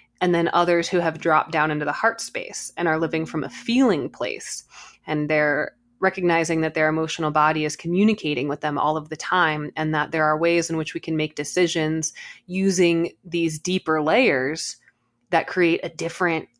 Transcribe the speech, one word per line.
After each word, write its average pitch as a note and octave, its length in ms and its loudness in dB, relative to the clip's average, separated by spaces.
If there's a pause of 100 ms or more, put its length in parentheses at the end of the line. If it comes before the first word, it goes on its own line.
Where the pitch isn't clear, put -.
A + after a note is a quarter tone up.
(220)
and F3+ 140 2
then E3+ 180 2
others E3+ 360 2
who F3+ 100 0
have D#3+ 200 -2
dropped D#3+ 320 2
down D#3 200 2
into D3+ 140 -2
the D3 60 -2
heart - 300 -2
space - 560 -12
and F3 100 -2
are D#3+ 120 2
living D#3+ 260 -2
from D#3 180 -6
a - 60 -8
feeling A3+ 600 0
place. - 540 -8 (440)
And D3+ 220 -2
they're D3+ 460 0 (260)
recognizing E3+ 600 2
that D#3+ 140 -2
their D#3 120 2
emotional D#3 440 -2
body D#3 340 2
is D3 100 -4
communicating E3+ 720 0
with D3 140 -4
them D3 160 -2
all D#3 180 2
of D#3 140 -8
the D#3 80 -10
time, D#3 580 0
and D#3 180 -2
that D3+ 180 -2
there D#3+ 120 2
are D#3 140 4
ways E3+ 320 2
in E3 80 -2
which D#3 160 -4
we E3+ 60 -6
can D#3+ 180 -4
make D3+ 180 -2
decisions D#3+ 800 0 (340)
using F3+ 640 2 (140)
these E3 340 -2
deeper E3+ 420 -2
layers D#3 760 0 (540)
that - 160 0
create E3+ 360 2
a E3+ 60 -4
different E3 580 -4 (120)